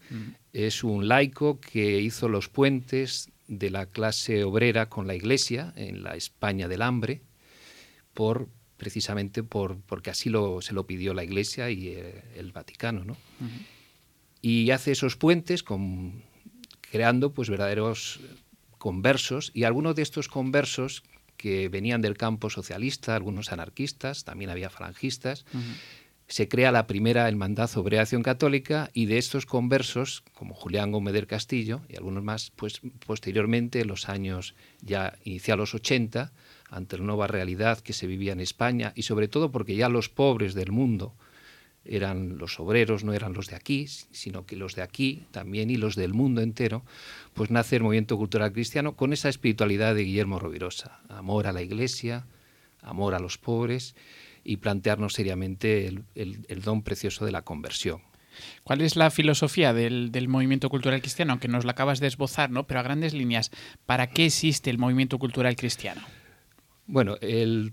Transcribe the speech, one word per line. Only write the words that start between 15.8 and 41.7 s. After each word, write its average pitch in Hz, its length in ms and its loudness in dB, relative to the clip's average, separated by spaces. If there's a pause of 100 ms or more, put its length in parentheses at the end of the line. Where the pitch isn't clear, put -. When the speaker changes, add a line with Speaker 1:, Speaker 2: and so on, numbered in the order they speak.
Speaker 2:
creando, 123 520 2
pues, 117 160 -2
verdaderos 104 720 -2 (580)
conversos, 127 760 0
y 113 100 2
algunos 147 320 4
de 156 80 0
estos 143 260 -4
conversos 131 720 0 (320)
que 95 340 -2
venían 110 320 0
del 104 160 0
campo 110 320 -2
socialista, 107 680 -4
algunos 101 360 -4
anarquistas, 131 720 -6
también 95 280 -10
había 92 180 -6
falangistas, 127 840 -6
Speaker 1:
Ujú. 127 100 -4 (680)
Speaker 2:
se 104 180 0
crea 123 240 4
la 117 160 4
primera 117 400 4
Hermandad 104 500 0
Obrera 101 220 4
de 110 40 6
Acción 117 200 0
Católica, 139 720 2
y 113 140 2
de 110 100 4
estos 131 280 -2
conversos, 127 800 0 (100)
como - 200 -14
Julián 101 380 -2
Gómez 101 220 0
del 101 140 0
Castillo 113 600 -2
y 87 80 -14
algunos 95 260 -6
más, 107 320 -6
pues, 104 240 -8 (260)
posteriormente, 117 760 0
en 110 60 -2
los 95 200 -8
años 95 480 -6 (260)
ya 98 440 -2
iniciados 101 340 0
los 107 160 -2
ochenta, 120 560 0 (380)
ante 92 280 -8
la 92 60 -6
nueva 104 240 0
realidad 101 520 0
que - 140 -10
se - 140 -6
vivía 98 240 -2
en 92 80 -4
España, 117 560 0
y 113 60 -6
sobre 107 260 0
todo 147 240 2
porque 107 240 -2
ya 120 140 4
los 120 180 2
pobres 110 460 2
del 95 180 -2
mundo 117 420 0 (720)